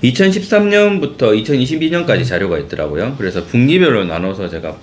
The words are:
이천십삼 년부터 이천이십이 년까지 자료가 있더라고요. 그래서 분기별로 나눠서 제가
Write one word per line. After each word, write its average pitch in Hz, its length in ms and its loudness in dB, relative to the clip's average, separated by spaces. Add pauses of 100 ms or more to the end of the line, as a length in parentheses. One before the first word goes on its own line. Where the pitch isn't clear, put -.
이천십삼 190 640 2
년부터 196 640 2
이천이십이 143 540 0
년까지 160 380 0
자료가 90 320 -2
있더라고요. 78 580 -4
그래서 92 280 -4
분기별로 131 600 4
나눠서 90 460 -4
제가 80 320 -10